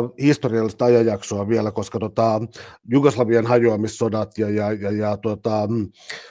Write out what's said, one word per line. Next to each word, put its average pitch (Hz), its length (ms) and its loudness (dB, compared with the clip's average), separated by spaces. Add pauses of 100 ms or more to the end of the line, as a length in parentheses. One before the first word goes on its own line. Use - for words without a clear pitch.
(220)
historiallista 120 640 0
ajanjaksoa 110 640 2
vielä, 107 220 0
koska 107 280 -6
tota, 110 420 0 (480)
Jugoslavian 117 580 2
hajoamissodat 110 880 0
ja, 104 120 -2
ja, 104 220 -2
ja, 101 200 -4
ja 104 260 -2
tota, 107 500 -2
mm, 113 220 -2 (420)